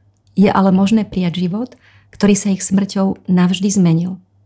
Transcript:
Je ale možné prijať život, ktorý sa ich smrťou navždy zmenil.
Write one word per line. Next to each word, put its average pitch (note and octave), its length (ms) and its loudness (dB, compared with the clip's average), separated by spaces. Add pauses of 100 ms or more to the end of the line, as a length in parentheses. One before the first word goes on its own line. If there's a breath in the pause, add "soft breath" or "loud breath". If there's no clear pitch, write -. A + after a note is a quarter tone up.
(380)
Je F#3+ 80 6
ale F#3+ 240 2
možné G3 320 2
prijať F3+ 400 -4
život, G3+ 320 -6 (400 soft breath)
ktorý G3+ 240 2
sa G3 160 -2
ich F#3+ 80 -8
smrťou G3 640 -2
navždy F3+ 420 0
zmenil. F3+ 540 0 (240)